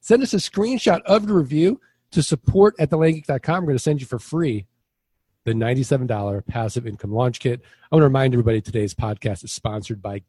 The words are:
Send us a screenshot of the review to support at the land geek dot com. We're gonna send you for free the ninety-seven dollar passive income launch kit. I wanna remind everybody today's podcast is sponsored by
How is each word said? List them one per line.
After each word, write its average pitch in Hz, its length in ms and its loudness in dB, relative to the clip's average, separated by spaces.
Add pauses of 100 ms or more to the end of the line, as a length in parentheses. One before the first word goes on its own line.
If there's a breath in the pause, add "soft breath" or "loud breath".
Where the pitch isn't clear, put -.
Send 240 200 4
us 247 140 -4
a - 20 2
screenshot 214 640 0
of 208 240 2
the 208 80 0
review 165 480 2 (300)
to 165 100 0
support 196 560 2
at 156 140 0
the 160 60 0
land 160 180 2
geek 156 100 -14
dot 135 160 -4
com. 175 220 -2
We're 151 80 -2
gonna 127 80 2
send 147 220 -2
you 123 40 -12
for 120 140 -8
free 135 480 -4 (800)
the 113 60 0
ninety-seven 127 540 0
dollar 101 340 -4
passive 117 440 -6
income 104 280 -10
launch 120 260 0
kit. 123 220 -4 (280 soft breath)
I 156 60 0
wanna 156 80 8
remind 135 300 4
everybody 113 260 2
today's 104 340 -4
podcast 104 520 -6
is - 80 -12
sponsored 107 480 -8
by 101 280 -10